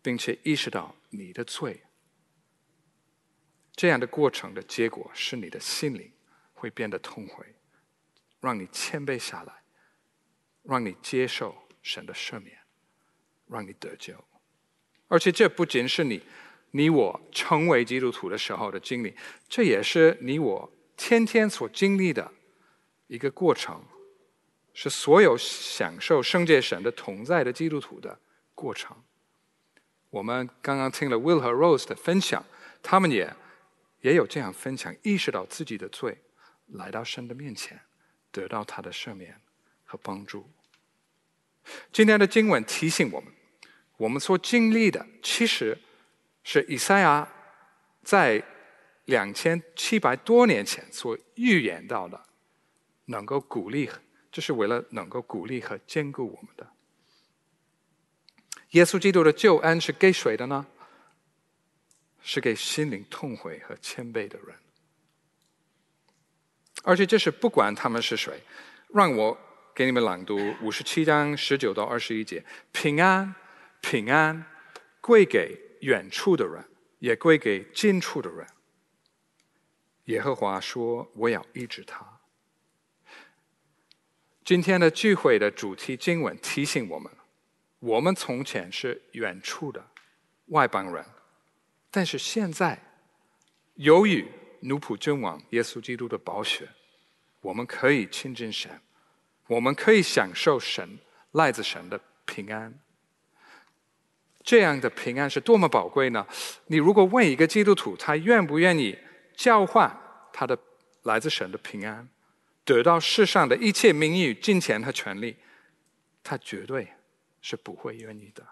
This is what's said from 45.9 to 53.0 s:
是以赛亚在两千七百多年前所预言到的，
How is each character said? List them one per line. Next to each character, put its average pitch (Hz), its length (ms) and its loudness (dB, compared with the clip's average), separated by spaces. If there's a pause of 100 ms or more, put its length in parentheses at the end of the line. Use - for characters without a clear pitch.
是 - 260 0
以 147 80 -4
赛 196 240 2
亚 147 260 4 (760)
在 135 420 2 (600)
两 127 260 0
千 165 300 -2 (120)
七 - 240 -2
百 131 160 2
多 240 320 6
年 123 160 2
前 - 300 -8
所 117 260 -8 (180)
预 226 260 4
言 90 260 -6
到 107 180 -6
的， 90 160 -18 (840)